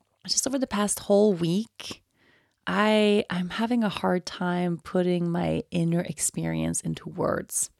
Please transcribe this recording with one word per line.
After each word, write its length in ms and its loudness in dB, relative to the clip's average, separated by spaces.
just 180 0
over 140 -2
the 80 0
past 320 -2
whole 340 4
week, 680 -2
I, 600 4
I'm 180 -2
having 380 0
a 20 2
hard 380 0
time 580 -2
putting 480 0
my 400 0
inner 300 2
experience 800 -4
into 260 -8
words. 640 -4